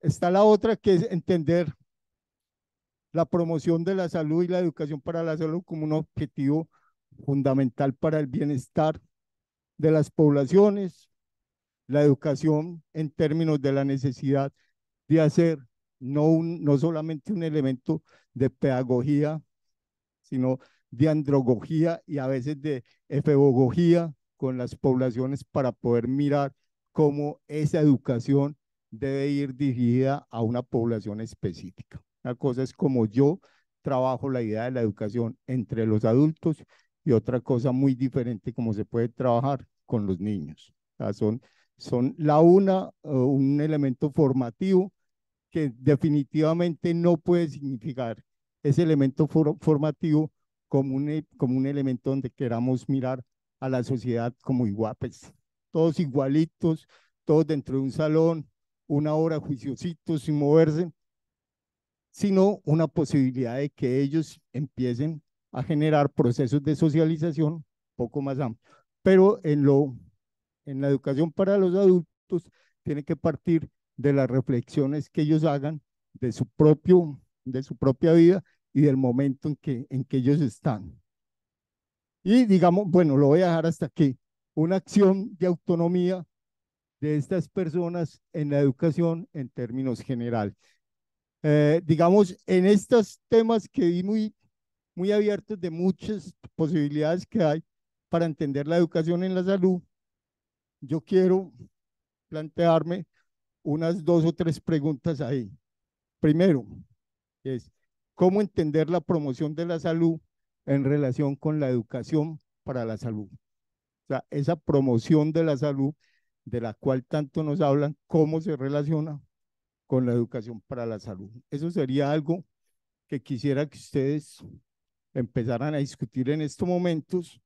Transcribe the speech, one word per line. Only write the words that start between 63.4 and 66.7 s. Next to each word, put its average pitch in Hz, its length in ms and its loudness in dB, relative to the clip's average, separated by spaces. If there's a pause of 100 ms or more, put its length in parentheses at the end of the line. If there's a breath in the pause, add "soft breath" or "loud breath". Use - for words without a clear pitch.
de 143 120 -4
que 131 320 -2
ellos 147 380 -4 (120)
empiecen 131 720 -6 (280)
a 135 120 -6
generar 151 480 2
procesos 135 500 0
de 151 140 0